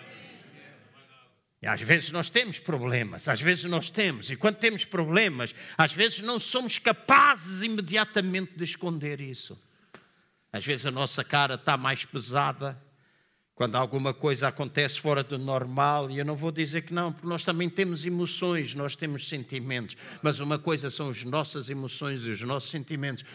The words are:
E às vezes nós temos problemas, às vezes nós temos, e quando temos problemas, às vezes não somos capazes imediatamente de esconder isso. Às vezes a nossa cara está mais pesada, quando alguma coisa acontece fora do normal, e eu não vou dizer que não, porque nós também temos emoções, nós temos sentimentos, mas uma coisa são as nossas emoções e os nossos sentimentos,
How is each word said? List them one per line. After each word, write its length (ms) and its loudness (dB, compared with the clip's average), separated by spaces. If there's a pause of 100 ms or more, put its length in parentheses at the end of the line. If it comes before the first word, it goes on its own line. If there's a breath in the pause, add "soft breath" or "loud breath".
(1600)
E 60 -8
às 140 0
vezes 300 4
nós 180 -2
temos 300 2
problemas, 680 -2
às 140 2
vezes 220 2
nós 260 0
temos, 400 0
e 60 -6
quando 220 2
temos 280 2
problemas, 720 2 (200 loud breath)
às 160 6
vezes 280 2
não 200 -2
somos 380 -2
capazes 840 6
imediatamente 920 0
de 80 -4
esconder 560 -4
isso. 400 -12 (920 loud breath)
Às 100 -6
vezes 220 -2
a 60 -2
nossa 320 -2
cara 320 4
está 200 2
mais 300 0
pesada, 760 -2 (760 soft breath)
quando 220 0
alguma 360 0
coisa 360 0
acontece 500 -2
fora 240 2
do 160 -6
normal, 720 2
e 80 -6
eu 60 -2
não 100 -2
vou 160 -2
dizer 320 -2
que 100 -10
não, 180 0
porque 160 -8
nós 160 -2
também 240 2
temos 380 -2
emoções, 720 0
nós 200 -4
temos 320 -6
sentimentos, 720 -6 (240 loud breath)
mas 180 2
uma 200 0
coisa 320 -2
são 180 -4
as 140 -8
nossas 440 -4
emoções 580 -6
e 40 -4
os 120 -4
nossos 280 -4
sentimentos, 540 -6 (120)